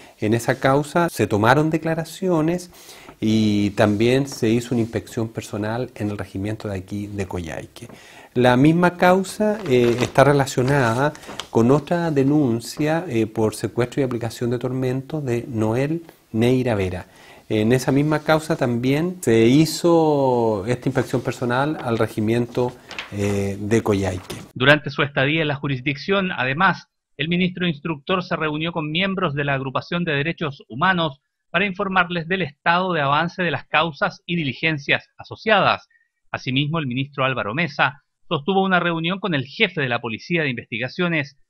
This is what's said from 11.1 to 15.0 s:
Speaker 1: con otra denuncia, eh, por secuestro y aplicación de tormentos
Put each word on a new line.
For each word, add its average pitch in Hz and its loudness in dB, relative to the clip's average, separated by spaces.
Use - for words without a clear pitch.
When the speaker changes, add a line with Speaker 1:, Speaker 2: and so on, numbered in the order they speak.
Speaker 1:
con 117 6
otra 170 2
denuncia, 147 2
eh, 113 0
por 110 0
secuestro 120 -2
y 139 2
aplicación 120 -4
de 123 -2
tormentos 131 -4